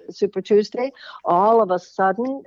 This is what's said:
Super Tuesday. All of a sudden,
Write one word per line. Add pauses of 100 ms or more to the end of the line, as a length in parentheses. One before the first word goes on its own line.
Super
Tuesday. (320)
All
of
a
sudden,